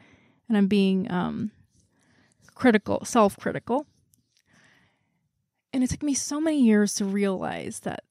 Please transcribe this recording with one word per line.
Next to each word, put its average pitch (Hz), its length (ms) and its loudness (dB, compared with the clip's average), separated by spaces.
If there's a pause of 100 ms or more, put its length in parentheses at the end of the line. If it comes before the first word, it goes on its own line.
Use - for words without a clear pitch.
(480)
And 220 80 2
I'm 202 100 4
being, 190 440 2
um, 180 400 -4 (1040)
critical, 220 500 0
self-critical. - 840 0 (1900)
And 254 120 0
it 254 60 -2
took - 120 -6
me 294 120 -2
so 294 260 -4
many 311 220 2
years 208 320 4
to 208 100 -4
realize 196 760 -4
that - 300 -10